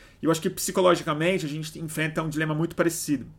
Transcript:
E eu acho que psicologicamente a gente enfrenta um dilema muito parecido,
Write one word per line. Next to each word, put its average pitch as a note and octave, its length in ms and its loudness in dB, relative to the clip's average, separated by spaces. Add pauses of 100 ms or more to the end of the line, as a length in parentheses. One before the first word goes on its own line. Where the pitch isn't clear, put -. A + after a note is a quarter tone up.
(220)
E - 60 -2
eu D#3+ 40 6
acho D#3+ 100 0
que F#3+ 80 0
psicologicamente F3 960 2
a C#3+ 40 -4
gente D#3 280 -8
enfrenta D#3 460 -2
um D#3+ 60 -4
dilema D#3 260 0
muito D#3+ 180 0
parecido, D3+ 540 0 (120)